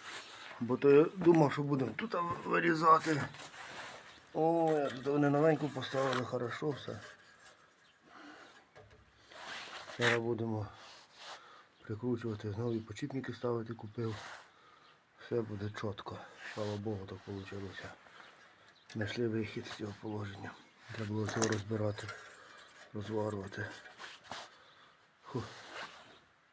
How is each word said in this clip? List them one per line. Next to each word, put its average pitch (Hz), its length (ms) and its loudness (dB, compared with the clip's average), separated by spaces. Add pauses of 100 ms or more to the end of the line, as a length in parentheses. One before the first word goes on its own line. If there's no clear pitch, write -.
(600)
Бо 120 180 0
то 143 140 8
я 147 140 12 (100)
думав, 165 360 10
що 147 120 0
будемо 139 320 2
тут 226 200 -4 (300)
вирізати. 160 800 6 (1080)
О, 165 380 4
як 147 220 2
тут 127 140 -6
вони 143 220 6
новеньку 147 400 6
поставили, 131 560 0
хорошо 123 440 -4
все. 117 300 -6 (3000)
Зараз 120 200 6
будемо 113 480 0 (1120)
прикручувати, 113 680 -2 (100)
нові 117 220 0
почіпники 127 540 -6
ставити 117 400 -2
купив. 113 420 -6 (1040)
Все 120 220 -2
буде 104 280 -6
чітко. 101 480 -8 (360)
Слава 104 240 -4
Богу, 101 280 -6
так 95 120 -10 (100)
вийшло. 98 320 -8 (1300)
Знайшли 110 340 -2
вихід 110 380 -4
з - 120 -12
цього 104 240 -8
положення. 104 500 -8 (440)
Треба 104 180 -4
було 107 140 0
цього 110 200 0
розбирати, 107 600 -2 (840)
розварювати. 104 720 -4 (1600)
Фу. 113 200 -6 (1080)